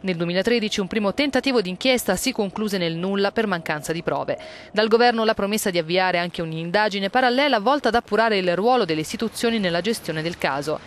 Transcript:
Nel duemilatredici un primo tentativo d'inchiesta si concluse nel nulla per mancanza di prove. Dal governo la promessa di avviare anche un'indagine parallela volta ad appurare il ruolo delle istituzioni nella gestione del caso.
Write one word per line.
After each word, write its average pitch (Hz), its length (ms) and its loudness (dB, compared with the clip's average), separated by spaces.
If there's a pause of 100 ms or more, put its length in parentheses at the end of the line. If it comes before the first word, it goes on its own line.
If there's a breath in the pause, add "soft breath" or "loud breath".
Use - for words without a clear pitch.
Nel 185 140 -2
duemilatredici 190 640 0
un 185 80 -2
primo 208 260 -2
tentativo 269 480 0
d'inchiesta 190 540 0
si 254 160 -2
concluse 202 460 -4
nel 165 180 -2
nulla 196 360 0
per 220 160 0
mancanza 165 440 -4
di 165 120 -4
prove. 143 340 -2 (340 loud breath)
Dal 214 160 2
governo 226 380 4
la 214 80 4
promessa 202 380 0
di 175 60 0
avviare 175 420 2
anche 175 220 -4
un'indagine 185 680 -2
parallela 254 500 2
volta 254 300 2
ad 208 60 0
appurare 220 420 2
il 180 180 2
ruolo 226 300 2
delle 156 160 -2
istituzioni 226 580 -2
nella 175 220 0
gestione 180 400 -4
del 165 160 -6
caso. 147 500 -2